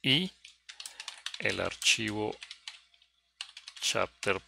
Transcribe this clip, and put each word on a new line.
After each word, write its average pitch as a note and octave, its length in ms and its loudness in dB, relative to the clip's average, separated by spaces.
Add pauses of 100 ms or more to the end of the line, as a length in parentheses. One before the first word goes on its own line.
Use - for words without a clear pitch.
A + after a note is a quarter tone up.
y D3+ 320 4 (1040)
el G2 220 0
archivo G#2+ 720 0 (1500)
chapter F#2+ 680 0